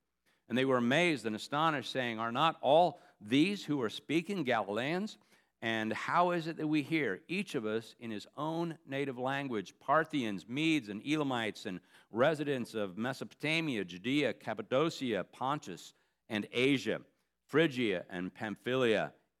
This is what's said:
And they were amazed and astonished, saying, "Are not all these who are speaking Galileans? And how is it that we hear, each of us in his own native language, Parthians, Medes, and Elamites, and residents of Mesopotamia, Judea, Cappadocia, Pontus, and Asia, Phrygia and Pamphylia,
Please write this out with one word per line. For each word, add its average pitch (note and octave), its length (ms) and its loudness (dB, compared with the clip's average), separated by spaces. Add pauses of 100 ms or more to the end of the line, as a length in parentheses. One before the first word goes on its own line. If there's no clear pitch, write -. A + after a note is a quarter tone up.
(500)
And A#2 80 2
they C3 80 4
were C3+ 100 4
amazed C3+ 480 4
and A2 100 -2
astonished, C#3+ 560 0
saying, A#2+ 280 -2
"Are A#2 120 -2
not D3+ 300 2
all D3+ 400 6 (220)
these D3+ 420 2
who D3 160 -2
are A2+ 80 0
speaking E3+ 560 -2
Galileans? B2 720 0 (460)
And A2+ 320 0
how F3 380 2
is E3 140 -2
it E3 120 -6
that D3+ 80 -2
we D3+ 160 2
hear, C3 440 -2
each G#2+ 280 -6
of B2 100 -2
us A2 360 -4
in A#2 100 -10
his G#2 160 -8 (100)
own D#3+ 400 -4 (100)
native C3+ 320 -4
language, C3 640 -2
Parthians, C3+ 640 0
Medes, C#3 440 0
and G#2 120 -6
Elamites, C3 640 -2
and F#2+ 160 -6 (300)
residents C#3 640 2
of G2 240 -4
Mesopotamia, C3+ 840 -2
Judea, G#2+ 520 -2
Cappadocia, A#2+ 960 0
Pontus, B2+ 640 -6 (340)
and G#2+ 240 -2
Asia, A#2+ 480 2 (460)
Phrygia B2+ 640 2
and F2+ 240 -6
Pamphylia, A2 800 0 (260)